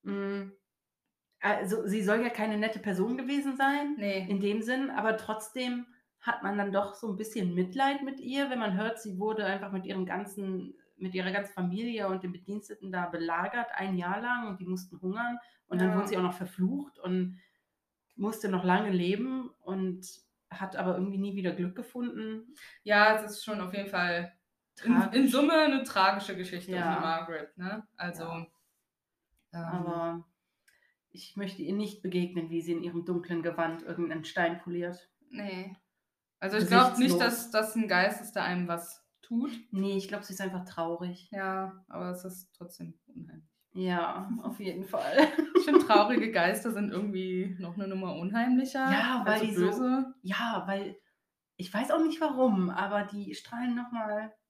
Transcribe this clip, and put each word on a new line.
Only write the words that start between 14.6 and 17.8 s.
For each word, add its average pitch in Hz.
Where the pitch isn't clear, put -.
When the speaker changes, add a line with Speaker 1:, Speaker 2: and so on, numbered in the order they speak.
Speaker 1:
die 180
mussten 180
hungern 233
und 180
dann 185
Speaker 2:
Ja. 180
Speaker 1:
wurde 202
sie 208
auch 180
noch 180
verflucht 202
und 185